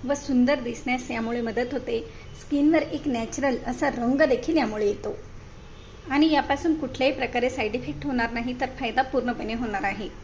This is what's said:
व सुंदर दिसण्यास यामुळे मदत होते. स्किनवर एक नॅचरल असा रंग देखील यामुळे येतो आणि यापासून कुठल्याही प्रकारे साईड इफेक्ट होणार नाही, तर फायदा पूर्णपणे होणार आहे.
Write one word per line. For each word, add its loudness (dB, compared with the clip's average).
व 0
सुंदर 4
दिसण्यास -4
यामुळे -2
मदत -2
होते. -2
स्किनवर 4
एक -4
नॅचरल 0
असा 0
रंग 2
देखील 2
यामुळे 2
येतो -2
आणि 6
यापासून 2
कुठल्याही 2
प्रकारे 0
साईड -2
इफेक्ट -4
होणार 0
नाही, -4
तर 0
फायदा 0
पूर्णपणे -2
होणार -2
आहे. -2